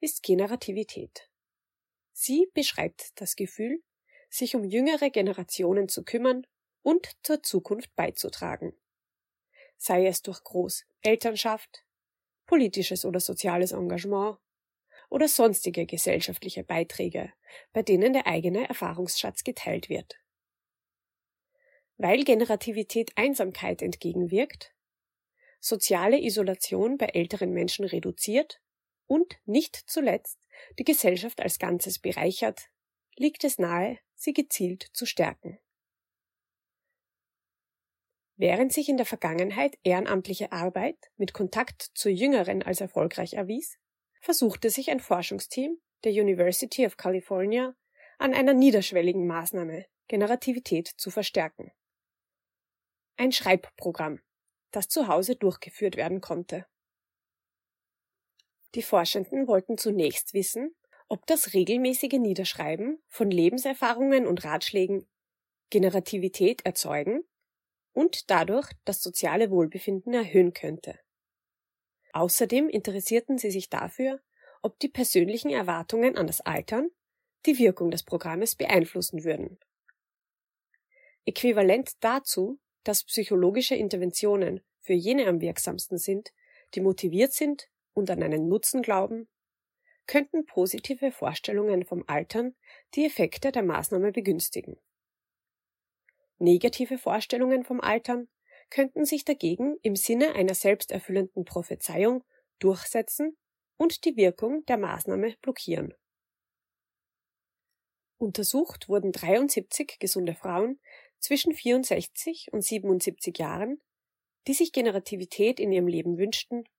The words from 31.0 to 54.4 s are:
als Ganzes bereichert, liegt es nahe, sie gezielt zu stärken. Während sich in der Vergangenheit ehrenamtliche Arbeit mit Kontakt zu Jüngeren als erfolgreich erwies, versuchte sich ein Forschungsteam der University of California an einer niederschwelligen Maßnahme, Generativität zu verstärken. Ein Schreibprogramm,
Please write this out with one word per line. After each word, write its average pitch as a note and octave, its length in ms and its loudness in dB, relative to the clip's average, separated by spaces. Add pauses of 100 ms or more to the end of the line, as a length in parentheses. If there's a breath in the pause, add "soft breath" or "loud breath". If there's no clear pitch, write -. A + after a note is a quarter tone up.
als - 160 -2
Ganzes F3 400 -2
bereichert, - 720 -4 (440)
liegt D4 300 -2
es C#4 140 0
nahe, F3 400 -2 (160)
sie - 180 -4
gezielt F#3+ 600 -2
zu B3 100 -6
stärken. - 560 -4 (2750)
Während G3 360 4
sich D4 160 0
in C4+ 80 2
der A#3+ 80 0
Vergangenheit G3 800 -2
ehrenamtliche F#3+ 680 0
Arbeit F#3 440 -2 (200)
mit G3 180 -4
Kontakt - 480 -4 (120)
zu - 140 -2
Jüngeren G3 540 2
als F#3 180 -2
erfolgreich F3+ 540 -2
erwies, G#3 440 -6 (440)
versuchte A#3 480 0
sich C4 200 -4
ein C4 100 -2
Forschungsteam G#3 800 -4 (260)
der A3 80 2
University G3 720 2
of - 100 -4
California G3 800 -2 (400 soft breath)
an C4 160 2
einer C4+ 220 6
niederschwelligen F#3+ 720 6
Maßnahme, E3+ 580 -4 (240)
Generativität A3 800 0
zu - 220 -10
verstärken. - 600 -4 (1500)
Ein B3+ 120 4
Schreibprogramm, F3 920 0 (480)